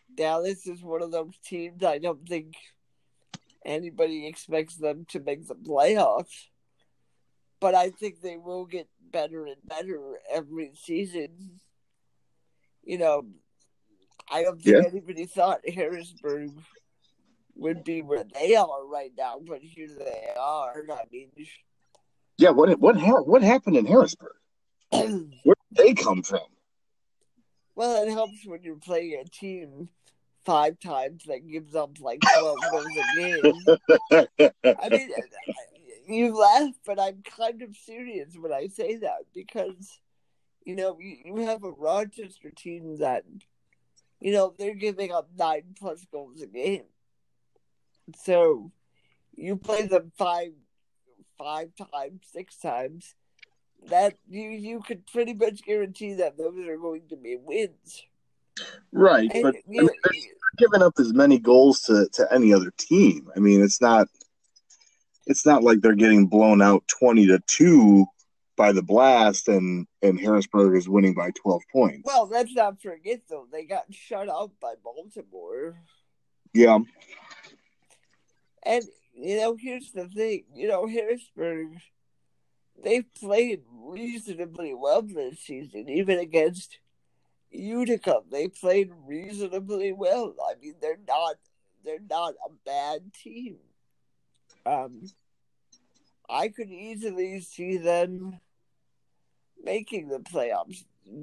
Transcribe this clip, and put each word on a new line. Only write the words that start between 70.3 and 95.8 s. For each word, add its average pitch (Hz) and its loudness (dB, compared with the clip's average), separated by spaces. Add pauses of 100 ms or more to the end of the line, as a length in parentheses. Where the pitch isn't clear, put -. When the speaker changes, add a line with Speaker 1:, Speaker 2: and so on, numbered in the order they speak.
Speaker 2:
is 92 0
winning 98 4
by 87 -4
twelve 90 -2 (100)
points. 110 0
Speaker 1:
Well, 254 0
let's 233 -4
not 208 -2
forget, 190 -12
though, 139 -14
they 156 -14
got 180 -10
shut 202 -12
out 196 -10
by 120 -12 (100)
Baltimore. 131 -16 (760)
Speaker 2:
Yeah. 113 8 (1800)
Speaker 1:
And, 233 -2 (300)
you 175 -8
know, 226 -4
here's 254 -14
the 180 -12
thing. 214 -6 (100)
You - -8
know, 208 -2
Harrisburg, 170 -8 (1080)
they 233 -2
played 208 -4 (100)
reasonably 170 -14
well 143 0
this 156 -12
season, 131 -16
even 180 -2
against 165 -4 (720)
Utica. 214 -4 (100)
They 147 -6
played 185 -2 (140)
reasonably 196 -10
well. 196 -4 (100)
I 104 -8
mean, 151 -20
they're 156 -8
not, 156 -4 (500)
they're 156 -12 (100)
not 170 -6 (120)
a - -16 (140)
bad 147 -8
team. 233 -18 (1080)
Um, 127 -8 (1300)